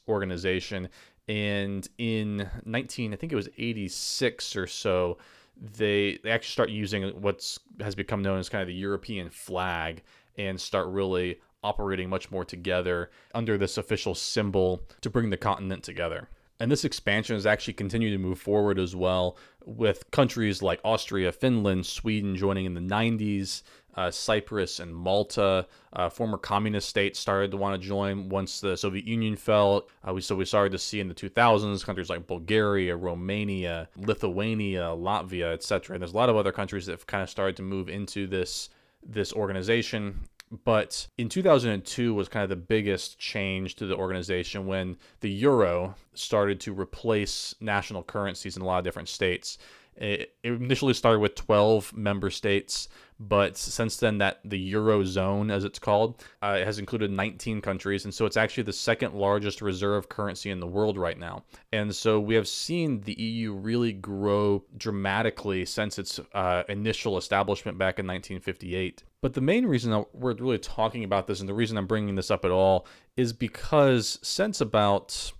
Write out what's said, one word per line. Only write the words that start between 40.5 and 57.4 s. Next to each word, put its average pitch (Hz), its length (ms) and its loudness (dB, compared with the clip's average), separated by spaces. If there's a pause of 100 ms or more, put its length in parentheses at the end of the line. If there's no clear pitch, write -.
But - 520 2
in 117 140 -2
two 185 120 0
thousand 139 280 6
and 101 140 -2
two 120 280 0
was 98 160 0
kind 104 160 -2
of 95 60 -2
the 95 60 -2
biggest 101 600 0
change 95 580 -4
to 110 100 -8
the 92 100 -2
organization 92 720 -2
when 92 320 -4 (220)
the 107 100 -2
euro 98 640 4 (180)
started 101 480 0
to 107 180 -8
replace 104 840 -2
national 101 420 -2
currencies 98 540 -6
in 92 60 -8
a 92 40 -4
lot 90 120 2
of 90 60 -2
different 85 240 -6
states. - 480 -2 (400)
It, - 460 -4
it 120 100 -2
initially 123 400 2
started 113 280 6
with 104 140 2
twelve 107 640 4
member 101 320 0
states, - 600 -2 (280)
but 101 380 2
since - 400 -2
then 107 220 2
that, 98 260 2
the 95 300 -4
Eurozone, 101 760 4
as 98 140 0
it's 98 140 -6
called, 110 440 2 (200)
uh, 101 140 2
has 101 220 0
included 107 320 -2
nineteen 104 520 -4